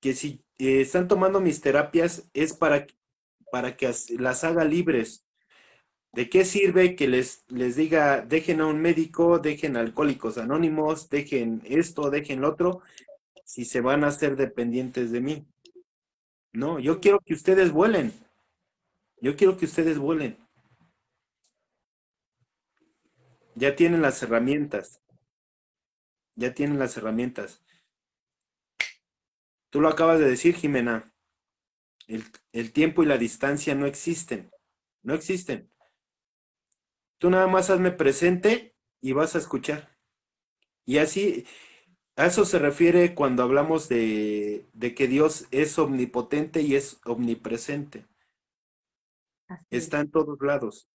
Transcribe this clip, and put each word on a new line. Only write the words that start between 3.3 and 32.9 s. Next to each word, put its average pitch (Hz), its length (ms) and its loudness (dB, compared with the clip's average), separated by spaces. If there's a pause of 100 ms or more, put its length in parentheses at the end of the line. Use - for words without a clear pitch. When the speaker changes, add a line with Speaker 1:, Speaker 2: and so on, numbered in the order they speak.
Speaker 1:
para 127 260 -4
que 131 100 -2
as-, 120 220 -6
las 127 340 -4
haga 165 220 0
libres. 151 600 -2 (880)
¿De 120 180 -6
qué 185 140 4
sirve 185 540 4
que 143 100 0
les, 127 420 0
les 123 280 -4
diga, 151 440 2
"Dejen 156 380 -2
a 156 80 2
un 151 140 -2
médico, 165 580 2
dejen 151 380 -4
a - 20 -2
Alcohólicos 117 580 -2
Anónimos, 156 720 -2
dejen 127 540 -4
esto, 151 460 -2
dejen 143 320 -4
lo 147 80 0
otro", 175 320 -2 (640)
si - 200 -14
se - 160 -4
van 139 220 2
a 147 40 2
hacer 143 280 -2
dependientes 123 760 -4
de 120 100 -2
mí? 147 260 -6 (1040)
No, 143 280 -6
yo 143 200 0
quiero 202 220 6
que - 120 -6
ustedes 185 380 4
vuelen. 165 400 2 (1080)
Yo 143 160 -2
quiero 185 200 4
que 170 80 -4
ustedes 160 340 0
vuelen. 147 380 -4 (3250)
Ya 139 200 0
tienen 170 260 4
las 135 220 0
herramientas. 123 800 -2 (1300)
Ya 120 180 -4
tienen 143 260 -2
las 127 180 -4
herramientas. 110 680 -6 (2000)
Tú 143 120 0
lo 156 80 4
acabas 165 300 4
de 147 100 6
decir, 165 260 2
Jimena. 123 560 -2 (960)
El, 110 160 -10 (280)
el 113 220 -8
tiempo 160 300 2